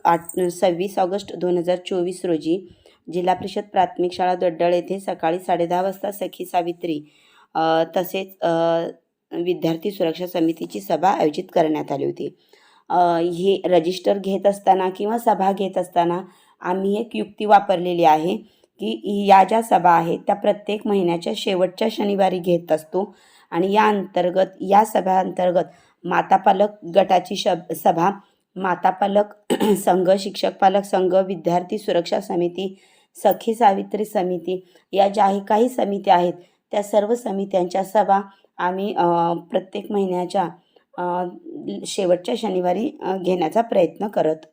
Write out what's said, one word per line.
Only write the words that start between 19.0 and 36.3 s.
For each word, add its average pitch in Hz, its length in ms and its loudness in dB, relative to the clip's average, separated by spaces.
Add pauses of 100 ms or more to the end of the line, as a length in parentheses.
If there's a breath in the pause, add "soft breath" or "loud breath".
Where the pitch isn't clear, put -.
या 196 160 10
ज्या 220 180 0
सभा 175 280 2
आहेत 165 280 2
त्या 202 180 -2
प्रत्येक 208 500 -4
महिन्याच्या 185 500 0
शेवटच्या 185 540 -2
शनिवारी 196 480 0
घेत 170 340 0
असतो 185 440 -4 (340 soft breath)
आणि 185 220 0
या 214 120 4
अंतर्गत, 190 640 0 (140)
या 196 240 4
सभांतर्गत 185 800 0 (400 soft breath)
माता 175 320 2
पालक 196 320 4 (260)
गटाची 185 420 2
शब-, 175 380 -4
सभा, 170 360 2 (460 soft breath)
माता 185 340 0
पालक 202 600 -2
<clears throat> 208 240 2
संघ, 185 420 2
शिक्षक 196 320 -4 (100)
पालक 190 220 4
संघ, 185 320 0
विद्यार्थी 180 640 0
सुरक्षा 196 420 -2
समिती, 185 580 -4 (360 soft breath)
सखी 208 400 0
सावित्री 202 500 0
समिती 185 640 -4 (240 soft breath)
या 196 160 4
ज्याही 196 400 0
काही 220 200 2
समित्या 196 460 0
आहेत 175 180 2 (380 soft breath)